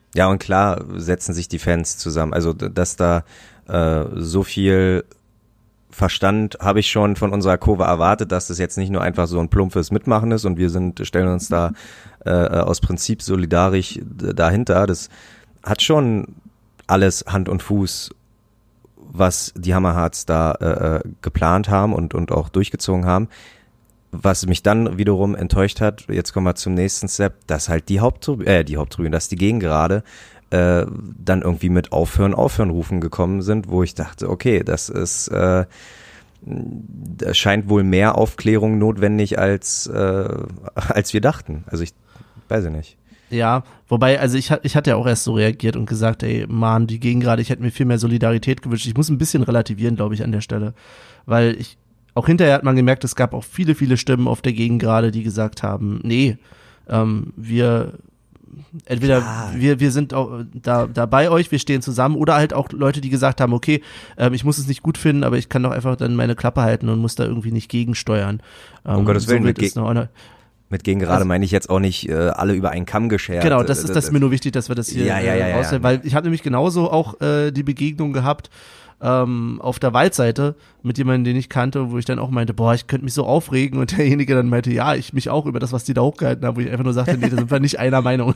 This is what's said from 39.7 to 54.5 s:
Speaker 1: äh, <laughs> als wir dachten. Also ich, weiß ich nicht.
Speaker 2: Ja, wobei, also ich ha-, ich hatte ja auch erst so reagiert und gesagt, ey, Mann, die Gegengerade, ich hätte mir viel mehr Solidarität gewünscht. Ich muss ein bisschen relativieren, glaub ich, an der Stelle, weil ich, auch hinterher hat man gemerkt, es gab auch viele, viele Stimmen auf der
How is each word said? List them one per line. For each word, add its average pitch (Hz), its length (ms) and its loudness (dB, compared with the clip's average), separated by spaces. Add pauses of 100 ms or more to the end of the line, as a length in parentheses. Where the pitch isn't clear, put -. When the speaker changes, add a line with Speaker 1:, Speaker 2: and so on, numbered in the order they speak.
Speaker 1:
äh, 98 420 -2 (280)
<laughs> 95 160 -16
als - 400 -2
wir 107 80 2
dachten. - 460 -2
Also 85 160 -6
ich, 82 100 -8 (540)
weiß 110 180 -2
ich 80 60 -4
nicht. 78 260 -10 (320)
Speaker 2:
Ja, 120 340 0 (240)
wobei, 131 320 4
also 127 180 0
ich 131 140 -2
ha-, 151 120 2
ich 147 120 -2
hatte 147 160 2
ja 110 40 4
auch 117 100 0
erst 120 180 0
so 117 100 -2
reagiert 113 420 0
und 113 100 -4
gesagt, 113 380 -2
ey, 113 240 -2
Mann, 113 400 2
die 113 120 -6
Gegengerade, 120 420 2
ich - 100 -4
hätte 120 100 -4
mir 120 100 -2
viel 135 140 -2
mehr 120 140 2
Solidarität 117 640 0
gewünscht. 117 240 -4
Ich 113 100 -6
muss 151 120 2
ein 139 100 0
bisschen 156 240 0
relativieren, 117 540 0
glaub 104 160 -2
ich, 107 100 -4
an 117 80 -2
der 107 100 -2
Stelle, 107 320 -6 (540)
weil 117 320 2
ich, - 180 -12 (380)
auch 117 100 -2
hinterher 160 300 6
hat 139 80 -2
man 131 120 4
gemerkt, 127 280 4
es 127 120 -4
gab 123 200 0
auch 123 80 -8
viele, 156 320 0
viele 127 220 2
Stimmen 123 300 0
auf 117 140 -2
der 127 120 0